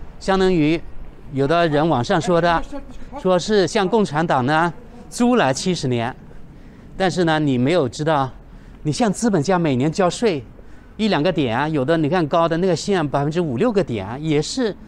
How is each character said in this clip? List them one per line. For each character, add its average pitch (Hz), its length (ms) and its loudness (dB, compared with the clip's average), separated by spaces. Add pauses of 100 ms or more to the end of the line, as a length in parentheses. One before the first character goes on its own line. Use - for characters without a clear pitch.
(200)
相 190 200 0
当 190 120 4
于 165 280 2 (540)
有 139 140 0
的 170 200 4
人 147 200 2
网 135 160 2
上 190 160 2
说 170 200 2
的， 165 240 2 (560)
说 185 180 2
是 190 300 2
像 196 200 0
共 208 180 2
产 147 200 -2
党 139 200 2
呢 156 260 2 (380)
租 247 260 2
来 156 180 4
七 180 220 -2
十 147 120 -4
年， 123 280 -2 (800)
但 185 160 0
是 175 120 0
呢 156 160 2
你 143 180 2
没 123 160 2
有 139 160 2
知 151 140 -8
道， 143 260 2 (540)
你 151 80 -2
像 214 200 2
资 233 180 0
本 185 140 2
家 185 160 2
每 156 160 2
年 139 160 2
交 180 180 2
税 165 340 -2 (520)
一 220 120 0
两 170 140 2
个 180 100 2
点 135 240 0
啊， 143 120 0
有 151 160 0
的 160 140 2
你 156 100 0
看 165 200 0
高 165 200 2
的 160 100 0
那 180 80 0
个 180 100 2
线 175 320 -2
百 139 140 -2
分 147 100 -2
之 170 100 -2
五 143 160 -2
六 233 140 2
个 196 120 2
点 101 240 -6
啊， 117 100 -10
也 151 240 0
是 214 340 -4 (120)